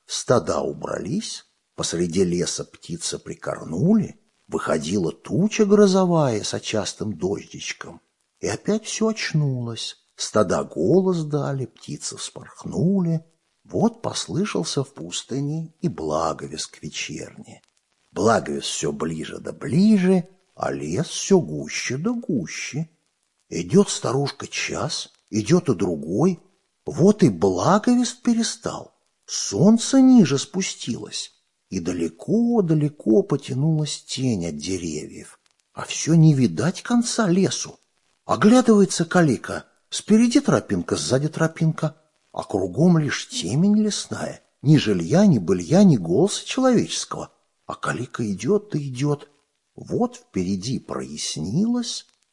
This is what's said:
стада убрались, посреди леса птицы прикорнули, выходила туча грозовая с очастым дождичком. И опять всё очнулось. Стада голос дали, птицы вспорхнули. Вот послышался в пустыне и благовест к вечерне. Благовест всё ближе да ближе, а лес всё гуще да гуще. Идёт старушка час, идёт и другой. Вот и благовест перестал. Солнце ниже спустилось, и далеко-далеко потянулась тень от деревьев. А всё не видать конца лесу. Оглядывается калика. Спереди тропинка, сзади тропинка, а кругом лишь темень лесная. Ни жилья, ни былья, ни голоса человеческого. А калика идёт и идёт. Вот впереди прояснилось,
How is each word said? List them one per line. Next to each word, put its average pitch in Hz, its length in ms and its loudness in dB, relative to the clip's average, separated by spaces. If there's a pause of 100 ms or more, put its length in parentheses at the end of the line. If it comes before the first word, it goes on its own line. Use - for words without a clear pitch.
стада 92 540 0
убрались, - 840 -6 (280)
посреди 87 500 -2
леса 85 400 -2
птицы - 540 -10
прикорнули, - 1040 -2 (260)
выходила 85 680 -2
туча 180 520 0
грозовая 185 800 4
с - 120 -6
очастым 101 600 -6
дождичком. 85 840 -8 (400)
И 82 60 -4
опять 196 380 -2
всё - 240 -2
очнулось. 131 880 -4 (200)
Стада 87 480 0
голос 165 600 0
дали, 139 420 -4
птицы - 500 -14
вспорхнули. 165 1080 -4 (400)
Вот 208 360 -2
послышался - 840 -4
в - 120 -16
пустыне 143 880 -8
и 175 60 -2
благовест 78 800 -4
к - 140 -20
вечерне. - 800 -12 (520)
Благовест 85 560 0
всё 73 240 -4
ближе 76 480 -8
да - 120 -10
ближе, 185 720 2 (280)
а - 180 -4
лес 139 360 -4
всё - 300 2
гуще 143 600 -6
да 208 140 -2
гуще. 160 760 -6 (600)
Идёт 107 400 2
старушка 135 560 -4
час, - 640 -6 (180)
идёт 117 400 2
и 117 60 2
другой. 92 640 -2 (460)
Вот 202 360 4
и 156 60 8
благовест 139 920 2
перестал. - 720 -4 (320)
Солнце 220 760 2
ниже 226 380 8
спустилось, - 920 -8 (360)
и 185 120 -6
далеко-далеко 170 1400 0
потянулась 151 840 -2
тень 117 420 -2
от 76 100 -6
деревьев. 76 840 -8 (360)
А - 100 -12
всё - 300 -2
не 160 180 8
видать 123 500 0
конца 240 460 0
лесу. 180 500 -2 (460)
Оглядывается 214 800 4
калика. 131 640 0 (240)
Спереди 233 500 4
тропинка, 170 560 0
сзади 135 320 0
тропинка, 160 680 -2 (360)
а - 120 -8
кругом 104 540 2
лишь - 300 -4
темень 190 540 0
лесная. - 600 -6 (200)
Ни 147 140 6
жилья, 104 500 2
ни 147 120 6
былья, 92 440 2
ни 170 140 8
голоса 170 480 0
человеческого. - 880 -2 (340)
А - 80 -10
калика 117 500 -6
идёт 113 500 -2
и 143 140 -4
идёт. 143 400 -4 (460)
Вот 240 420 -4
впереди 98 600 -4
прояснилось, 160 1300 -6 (260)